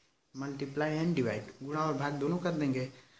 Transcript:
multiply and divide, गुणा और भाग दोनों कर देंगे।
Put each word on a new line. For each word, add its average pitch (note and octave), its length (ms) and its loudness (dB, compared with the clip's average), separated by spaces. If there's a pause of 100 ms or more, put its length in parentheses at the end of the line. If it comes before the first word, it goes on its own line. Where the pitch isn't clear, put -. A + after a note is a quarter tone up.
(340)
multiply C#3 640 -2
and E3 180 2
divide, A2 360 0 (120)
गुणा D3+ 220 0
और D#3 100 2
भाग C#3+ 180 0
दोनों D3 260 2
कर E3+ 140 0
देंगे। C3 380 0 (300)